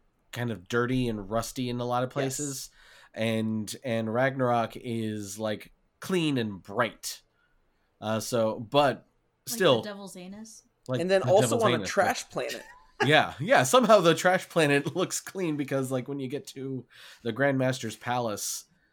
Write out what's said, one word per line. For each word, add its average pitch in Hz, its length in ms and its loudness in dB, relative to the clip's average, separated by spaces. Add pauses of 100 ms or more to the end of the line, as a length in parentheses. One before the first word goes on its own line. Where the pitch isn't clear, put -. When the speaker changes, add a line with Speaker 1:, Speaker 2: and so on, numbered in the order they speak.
(320)
Speaker 1:
kind 120 180 -4
of 87 180 -10
dirty 123 400 0
and 104 220 -6
rusty 113 380 -4
in 123 120 -4
a 120 40 -4
lot 123 180 0
of 127 60 -2
Speaker 2:
Yes. 127 60 -12
Speaker 1:
places. 135 560 -6 (420)
And, 110 600 -4 (100)
and 113 280 -4
Ragnarok 123 640 0
is, 107 600 -6
like, 107 340 -6 (280)
clean 156 380 -2
and 104 240 -4
bright. 104 600 -4 (760)
Uh, 110 200 -2
so, 110 380 0
but 123 380 2
Speaker 3:
Like - 80 -18 (420)
the - 60 -6
Speaker 1:
still, 160 300 4
Speaker 3:
Devil's 202 340 -12
Anus? 196 480 -18 (240)
Speaker 1:
Like 127 120 -2
Speaker 2:
And 180 100 0
then 190 120 4
Speaker 1:
the - 80 2
Speaker 2:
also - 120 8
Speaker 1:
Devil's 226 220 2
Speaker 2:
on 208 80 4
a - 40 2
Speaker 1:
Anus, 95 140 -4
Speaker 2:
trash 202 340 0
Speaker 1:
but - 80 -20
Speaker 2:
planet. 123 360 -8
Speaker 1:
<laughs> - 40 -20 (320)
Yeah, 131 360 4
yeah. 175 240 6
Somehow 220 360 6
the 165 140 6
trash 180 340 0
planet 143 480 2
<laughs> - 0 -
looks 170 240 -2
clean 170 360 -6
because, 135 340 -4
like, 123 160 -2
when 143 140 -8
you 131 80 -6
get 135 200 -8
to 135 380 -10 (380)
the 117 80 -2
Grandmaster's 131 640 0
palace, 120 680 -6 (260)